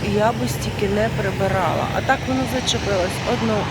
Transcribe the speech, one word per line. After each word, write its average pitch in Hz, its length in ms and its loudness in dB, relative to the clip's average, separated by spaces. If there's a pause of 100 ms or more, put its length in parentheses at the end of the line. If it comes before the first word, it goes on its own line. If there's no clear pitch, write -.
(160)
я 214 160 4
би 240 160 -2
стільки 214 480 -2
не 220 140 2 (120)
прибирала. 190 640 0 (100)
А 190 40 -2
так 262 260 2
воно 262 140 0 (120)
зачепилось 196 640 0 (160)
одно 226 240 0 (120)